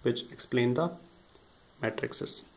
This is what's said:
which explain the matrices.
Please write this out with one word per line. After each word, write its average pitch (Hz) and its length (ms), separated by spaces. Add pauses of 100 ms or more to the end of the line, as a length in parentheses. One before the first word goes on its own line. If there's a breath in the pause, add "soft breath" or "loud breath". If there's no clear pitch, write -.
which 120 280
explain 123 420
the 170 180 (880)
matrices. - 640 (100)